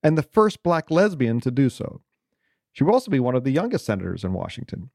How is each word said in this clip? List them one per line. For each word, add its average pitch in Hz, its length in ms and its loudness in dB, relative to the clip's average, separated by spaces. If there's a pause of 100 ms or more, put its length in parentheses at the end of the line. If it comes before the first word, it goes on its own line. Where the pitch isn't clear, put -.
and 156 140 2
the 151 60 0
first 214 400 0
Black 170 280 0
lesbian 156 500 2
to 127 100 -2
do 127 200 2
so. - 320 -12 (680)
She - 140 -2
will 180 80 4
also 254 180 0
be 147 80 2
one 123 160 0
of 127 100 0
the 135 60 0
youngest 185 360 -2
senators 92 380 -4
in 92 100 -2
Washington. - 600 -10